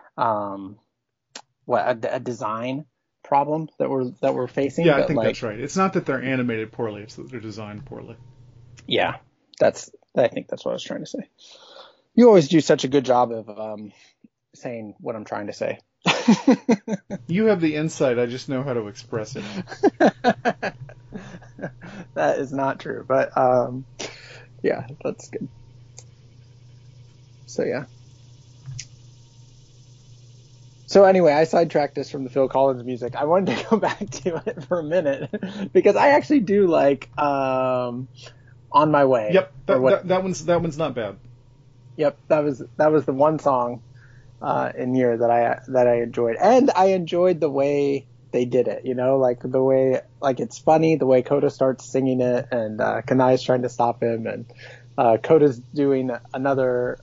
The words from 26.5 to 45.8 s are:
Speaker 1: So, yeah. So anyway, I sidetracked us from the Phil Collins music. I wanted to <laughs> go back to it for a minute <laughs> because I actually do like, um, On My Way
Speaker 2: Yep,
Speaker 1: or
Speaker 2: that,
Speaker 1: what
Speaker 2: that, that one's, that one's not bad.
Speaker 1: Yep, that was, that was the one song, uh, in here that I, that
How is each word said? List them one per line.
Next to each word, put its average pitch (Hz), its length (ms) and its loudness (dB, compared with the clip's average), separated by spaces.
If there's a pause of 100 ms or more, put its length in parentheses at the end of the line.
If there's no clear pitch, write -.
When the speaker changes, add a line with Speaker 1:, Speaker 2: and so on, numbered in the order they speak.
Speaker 1:
So, - 180 -6
yeah. - 220 -4 (3000)
So 196 180 8
anyway, 180 280 6
I 151 120 4
sidetracked 160 520 0
us 139 120 -6
from 139 140 -8
the 127 60 -8
Phil 135 180 0
Collins 131 360 0
music. 123 320 -8
I 131 100 -4
wanted 165 320 0
to - 80 -8
<laughs> - 40 -10
go 220 80 4
back 175 220 -4
to 175 460 -8
it 160 200 -8
for 170 140 -2
a 160 40 -4
minute 147 460 -2 (400)
<laughs> - 40 -4
because 196 220 6
I 226 140 4
actually 285 320 4
do 196 260 2
like, 143 500 2
um, 131 920 -2 (640)
On 151 200 4
My 143 140 6
Way 127 280 2
Speaker 2:
Yep, 185 200 2 (140)
Speaker 1:
or 190 60 2
Speaker 2:
that, 131 80 2
Speaker 1:
what 127 100 4
Speaker 2:
that, - 160 2
that 185 160 0
one's, 185 220 -6
that 170 160 2
one's 160 160 -6
not 147 180 -4
bad. 104 220 -6 (800)
Speaker 1:
Yep, 147 200 0 (100)
that 151 160 2
was, 143 200 -4 (140)
that 151 140 4
was 151 140 2
the 135 80 0
one 147 260 2
song, 123 420 -2 (600)
uh, 131 360 -2
in 127 160 -4
here 123 240 2
that 117 140 2
I, 120 380 0
that 127 180 2